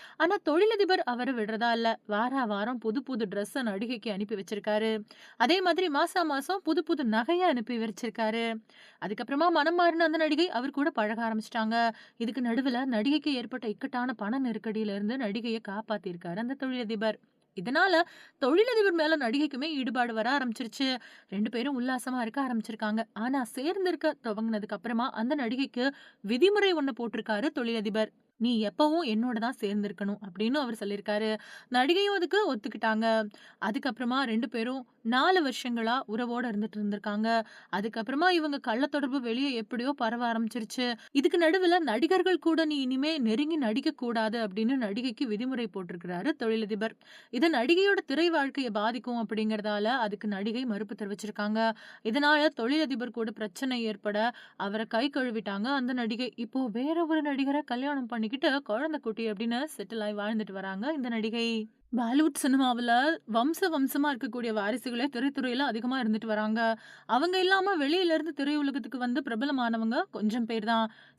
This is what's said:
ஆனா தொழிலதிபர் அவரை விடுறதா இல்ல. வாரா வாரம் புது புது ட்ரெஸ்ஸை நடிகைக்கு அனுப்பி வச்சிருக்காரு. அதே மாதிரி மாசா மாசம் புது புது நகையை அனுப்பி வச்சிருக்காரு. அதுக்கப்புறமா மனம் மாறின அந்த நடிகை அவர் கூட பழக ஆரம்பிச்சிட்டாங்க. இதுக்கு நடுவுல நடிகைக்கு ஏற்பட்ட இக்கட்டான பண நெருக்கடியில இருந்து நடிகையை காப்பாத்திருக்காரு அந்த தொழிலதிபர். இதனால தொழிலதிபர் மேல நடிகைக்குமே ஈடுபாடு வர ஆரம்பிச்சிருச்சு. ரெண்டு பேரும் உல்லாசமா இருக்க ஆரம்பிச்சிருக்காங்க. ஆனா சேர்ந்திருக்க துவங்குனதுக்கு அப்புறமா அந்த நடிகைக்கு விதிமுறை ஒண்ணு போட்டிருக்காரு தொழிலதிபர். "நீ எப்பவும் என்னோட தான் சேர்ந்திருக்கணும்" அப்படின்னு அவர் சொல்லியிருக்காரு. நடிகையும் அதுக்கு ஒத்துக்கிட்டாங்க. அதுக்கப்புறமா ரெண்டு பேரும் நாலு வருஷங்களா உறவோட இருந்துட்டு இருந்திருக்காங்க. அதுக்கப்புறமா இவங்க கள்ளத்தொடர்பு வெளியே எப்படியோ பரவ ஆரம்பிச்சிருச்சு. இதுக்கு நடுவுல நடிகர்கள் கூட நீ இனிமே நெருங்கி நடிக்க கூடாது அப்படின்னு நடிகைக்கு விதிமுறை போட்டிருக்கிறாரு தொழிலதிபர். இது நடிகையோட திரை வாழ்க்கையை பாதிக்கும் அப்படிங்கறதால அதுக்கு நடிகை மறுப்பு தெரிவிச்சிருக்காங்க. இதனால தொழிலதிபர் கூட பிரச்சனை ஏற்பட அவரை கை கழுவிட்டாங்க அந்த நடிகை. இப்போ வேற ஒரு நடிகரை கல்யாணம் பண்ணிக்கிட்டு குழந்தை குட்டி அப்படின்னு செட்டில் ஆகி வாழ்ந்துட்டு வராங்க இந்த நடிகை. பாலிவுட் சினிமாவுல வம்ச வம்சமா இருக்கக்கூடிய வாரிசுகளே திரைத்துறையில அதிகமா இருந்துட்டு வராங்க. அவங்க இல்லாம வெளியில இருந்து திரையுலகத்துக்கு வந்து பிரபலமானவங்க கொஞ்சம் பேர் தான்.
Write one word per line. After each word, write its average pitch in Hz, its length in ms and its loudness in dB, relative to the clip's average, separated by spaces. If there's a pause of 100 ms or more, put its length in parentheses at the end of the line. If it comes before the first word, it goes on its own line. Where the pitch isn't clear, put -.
(160)
ஆனா 349 260 4
தொழிலதிபர் 370 580 4
அவரை 247 340 -2
விடுறதா 220 380 0
இல்ல. 226 340 2
வாரா 247 380 0
வாரம் 214 340 -2
புது 220 240 -2
புது 233 320 -2
ட்ரெஸ்ஸை 277 280 -4
நடிகைக்கு 220 500 -4
அனுப்பி 202 220 -4
வச்சிருக்காரு. 214 680 -2 (340)
அதே 302 240 4
மாதிரி 359 280 2
மாசா 320 340 0
மாசம் 311 420 -2
புது 320 180 2
புது 311 220 0
நகையை 247 440 2
அனுப்பி 240 300 0
வச்சிருக்காரு. 226 760 -2 (520)
அதுக்கப்புறமா 277 440 0
மனம் 330 240 4
மாறின 339 300 4
அந்த 320 140 2
நடிகை 311 320 2
அவர் 247 200 -2
கூட 285 200 0
பழக 226 400 0
ஆரம்பிச்சிட்டாங்க. 226 600 0 (260)
இதுக்கு 240 240 -2
நடுவுல 247 440 0
நடிகைக்கு 269 500 2
ஏற்பட்ட 240 340 -6
இக்கட்டான 254 440 -4
பண 220 280 -4
நெருக்கடியில 220 540 -2
இருந்து 208 220 -2
நடிகையை 226 520 -2
காப்பாத்திருக்காரு 190 680 -6
அந்த 240 180 -4
தொழிலதிபர். 226 640 -2 (380)
இதனால 320 440 2 (380)
தொழிலதிபர் 403 540 4
மேல 320 240 2
நடிகைக்குமே 277 480 0
ஈடுபாடு 254 500 -2
வர 233 240 0
ஆரம்பிச்சிருச்சு. 254 580 -2 (320)
ரெண்டு 208 220 -2
பேரும் 254 300 -2
உல்லாசமா 254 400 -2
இருக்க 240 260 -2
ஆரம்பிச்சிருக்காங்க. 220 560 -2 (100)
ஆனா 247 320 -2 (100)
சேர்ந்திருக்க 339 580 0 (100)
துவங்குனதுக்கு 214 540 -2
அப்புறமா 240 340 -2
அந்த 240 240 -2
நடிகைக்கு 254 580 -2 (280)
விதிமுறை 370 540 4
ஒண்ணு 285 140 0 (100)
போட்டிருக்காரு 220 480 -2
தொழிலதிபர். 226 640 -2 (240)
"நீ 226 300 2
எப்பவும் 302 380 2
என்னோட 226 320 0
தான் 226 240 -2
சேர்ந்திருக்கணும்" 202 600 -2
அப்படின்னு 208 360 -2
அவர் 240 240 -2
சொல்லியிருக்காரு. 208 580 -2 (300)
நடிகையும் 349 460 2
அதுக்கு 359 400 2
ஒத்துக்கிட்டாங்க. 220 720 0 (360)
அதுக்கப்புறமா 247 580 -2
ரெண்டு 226 260 0
பேரும் 247 380 -4 (160)
நாலு 285 460 4
வருஷங்களா 240 600 -2
உறவோட 240 400 -2
இருந்துட்டு 214 280 -4
இருந்திருக்காங்க. 214 640 0 (340)
அதுக்கப்புறமா 233 540 0
இவங்க 311 360 0
கள்ளத்தொடர்பு 277 540 0
வெளியே 247 320 -2
எப்படியோ 240 400 -4
பரவ 240 400 -2
ஆரம்பிச்சிருச்சு. 233 640 -2 (160)
இதுக்கு 285 260 4
நடுவுல 349 400 4
நடிகர்கள் 339 600 2
கூட 320 260 2
நீ 302 160 0
இனிமே 269 380 0
நெருங்கி 269 380 2
நடிக்க 269 340 0
கூடாது 226 560 -2
அப்படின்னு 220 300 0
நடிகைக்கு 240 500 -2
விதிமுறை 240 460 -2
போட்டிருக்கிறாரு 180 580 -4
தொழிலதிபர். 220 640 -2 (360)
இது 285 200 4
நடிகையோட 339 460 4 (100)
திரை 320 240 2
வாழ்க்கையை 269 420 0
பாதிக்கும் 233 540 -2
அப்படிங்கறதால 214 580 -2
அதுக்கு 214 440 -2
நடிகை 214 360 -2
மறுப்பு 208 300 -4
தெரிவிச்சிருக்காங்க. 208 760 -2 (320)
இதனால 294 420 4
தொழிலதிபர் 254 640 0
கூட 226 200 -4
பிரச்சனை 233 520 -4
ஏற்பட 214 500 -2 (240)
அவரை 202 320 -4
கை 247 280 0
கழுவிட்டாங்க 220 480 -2
அந்த 262 280 0
நடிகை. 240 440 -2
இப்போ 254 360 -2
வேற 311 340 0
ஒரு 311 160 2
நடிகரை 277 400 0
கல்யாணம் 269 440 -4
பண்ணிக்கிட்டு 262 560 0
குழந்தை 294 380 -2
குட்டி 226 300 -4
அப்படின்னு 233 360 -2 (100)
செட்டில் 226 260 -8
ஆகி 208 120 -4
வாழ்ந்துட்டு 208 380 -2
வராங்க 190 400 -4
இந்த 262 160 -4
நடிகை. 226 600 -2 (280)
பாலிவுட் 277 460 2
சினிமாவுல 254 760 2 (140)
வம்ச 302 360 2
வம்சமா 285 440 2
இருக்கக்கூடிய 240 400 -4
வாரிசுகளே 233 600 -2
திரைத்துறையில 254 460 -2
அதிகமா 247 420 0
இருந்துட்டு 220 260 0
வராங்க. 220 520 0 (280)
அவங்க 339 340 2
இல்லாம 381 360 4
வெளியில 320 380 2
இருந்து 311 220 0
திரையுலகத்துக்கு 277 600 -2
வந்து 247 280 0
பிரபலமானவங்க 233 840 0
கொஞ்சம் 214 340 0
பேர் 220 200 -2
தான். 226 280 2 (260)